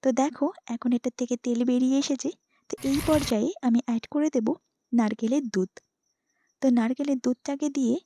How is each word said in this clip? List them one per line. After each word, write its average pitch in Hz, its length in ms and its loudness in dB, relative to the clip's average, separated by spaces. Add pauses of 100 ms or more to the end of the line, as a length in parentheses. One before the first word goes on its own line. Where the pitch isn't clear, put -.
তো 269 100 2
দেখো 277 340 0 (200)
এখন 240 260 -4
এটার 247 240 -2
থেকে 247 200 -4
তেল 240 280 -2
বেরিয়ে 254 340 2
এসেছে। 285 320 -2 (340)
তো - 180 -8
এই 269 180 0
পর্যায়ে 277 480 2 (140)
আমি 240 220 4
অ্যাড 233 240 -2
করে 294 220 0
দেব 220 180 0 (440)
নারকেলের 233 580 0
দুধ। 185 220 -2 (920)
তো 269 80 2
নারকেলের 254 480 0
দুধটাকে 277 520 -2
দিয়ে 262 240 0 (120)